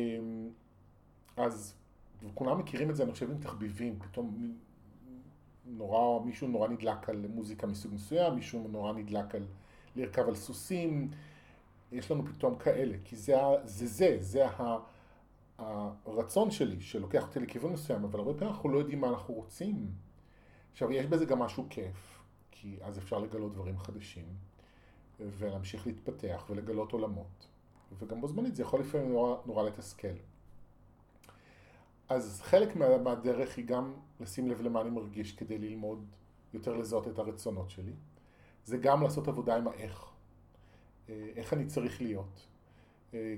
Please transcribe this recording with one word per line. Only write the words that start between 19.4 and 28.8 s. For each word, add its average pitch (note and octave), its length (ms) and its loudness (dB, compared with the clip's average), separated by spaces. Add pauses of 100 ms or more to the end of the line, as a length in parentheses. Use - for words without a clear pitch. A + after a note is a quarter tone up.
עכשיו, B2 200 -2
יש C3+ 140 2
בזה D#3+ 200 4
גם C3 140 2
משהו B2 300 -2
כיף, F#2+ 500 -10 (320)
כי G2+ 300 -14
אז G2+ 160 -8
אפשר G2 220 -2
לגלות G#2+ 340 -4
דברים F#2 240 -4
חדשים, F#2 480 -10 (920)
ולהמשיך G2+ 680 -6
להתפתח - 640 -6
ולגלות G#2+ 420 -2
עולמות, G#2 560 -4 (520)
וגם A#2 220 -6
בו C#3+ 60 -2
זמנית A3+ 280 0
זה B2 80 0
יכול C3+ 160 2
לפעמים C3+ 320 0